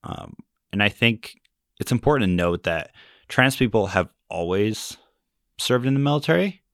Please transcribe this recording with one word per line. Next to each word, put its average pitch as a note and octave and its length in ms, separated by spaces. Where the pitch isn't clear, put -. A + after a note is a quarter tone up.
Um, - 320
and G2+ 100
I G#2 60
think - 520
it's - 100
important B2 400
to F2+ 40
note F2 280
that E2 300
trans C3 280
people A2 320
have F#2 220
always F#2+ 680
served B2+ 280
in C3+ 80
the C#3 60
military D#3+ 640